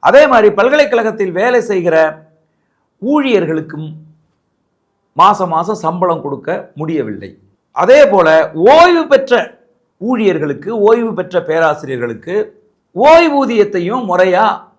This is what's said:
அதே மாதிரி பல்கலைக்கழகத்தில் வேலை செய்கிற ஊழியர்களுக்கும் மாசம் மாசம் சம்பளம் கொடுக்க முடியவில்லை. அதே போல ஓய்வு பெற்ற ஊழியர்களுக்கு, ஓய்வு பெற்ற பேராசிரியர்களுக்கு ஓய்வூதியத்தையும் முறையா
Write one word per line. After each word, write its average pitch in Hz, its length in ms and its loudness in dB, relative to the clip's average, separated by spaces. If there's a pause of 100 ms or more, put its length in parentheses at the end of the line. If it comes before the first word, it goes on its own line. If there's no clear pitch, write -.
அதே 240 140 6 (100)
மாதிரி 220 180 4 (100)
பல்கலைக்கழகத்தில் 220 800 0
வேலை 240 220 0
செய்கிற 175 360 -2 (1120)
ஊழியர்களுக்கும் 160 760 -2 (1300)
மாசம் 190 340 -2
மாசம் 170 280 -4
சம்பளம் 170 420 -4
கொடுக்க 139 240 -10 (320)
முடியவில்லை. 110 500 -8 (500)
அதே 247 200 4 (120)
போல 175 160 2 (440)
ஓய்வு 339 340 4
பெற்ற 269 340 2 (720)
ஊழியர்களுக்கு, 180 600 -2 (160)
ஓய்வு 226 260 2
பெற்ற 175 360 -4
பேராசிரியர்களுக்கு 147 840 -4 (580)
ஓய்வூதியத்தையும் 240 1160 2
முறையா 185 360 2 (320)